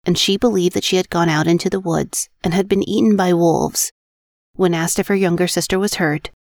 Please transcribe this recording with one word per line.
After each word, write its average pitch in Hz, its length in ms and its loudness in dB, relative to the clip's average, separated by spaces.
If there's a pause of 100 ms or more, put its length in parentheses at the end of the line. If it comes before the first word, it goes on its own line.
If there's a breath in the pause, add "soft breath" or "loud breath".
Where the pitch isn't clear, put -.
and 175 120 0
she 196 200 0
believed 185 380 2
that 202 80 -2
she - 140 0
had 185 120 -2
gone 170 180 0
out 156 200 2
into 170 220 2
the 190 120 -2
woods 160 480 -4 (140)
and 165 100 -2
had 196 160 -2
been 196 180 0
eaten 208 300 2
by 180 160 2
wolves. - 580 0 (640)
When 175 220 0
asked 165 240 -2
if 190 80 -2
her 202 80 0
younger 175 320 0
sister 180 320 -2
was 202 160 -2
hurt, 151 340 -2 (180)